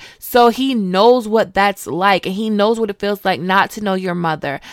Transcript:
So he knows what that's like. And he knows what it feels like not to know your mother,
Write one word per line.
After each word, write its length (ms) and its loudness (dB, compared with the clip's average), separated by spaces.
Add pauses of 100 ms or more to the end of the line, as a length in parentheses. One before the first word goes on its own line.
(180)
So 300 4
he 260 0
knows 540 2
what 240 0
that's 340 0
like. 380 0
And 100 -6
he 140 -4
knows 320 0
what 80 -2
it 100 -12
feels 280 -4
like 140 -2
not 320 0
to 120 -12
know 80 -2
your 220 -4
mother, 480 -6 (100)